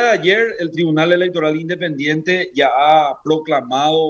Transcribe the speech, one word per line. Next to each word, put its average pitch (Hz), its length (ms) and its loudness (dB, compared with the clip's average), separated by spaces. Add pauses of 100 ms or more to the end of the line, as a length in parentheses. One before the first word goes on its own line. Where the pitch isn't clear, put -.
de 233 40 2
ayer, 208 500 0
el 170 120 -4
Tribunal 160 420 0
Electoral 175 480 0
Independiente 160 920 -4
ya 135 200 2
ha 147 480 2
proclamado 151 880 0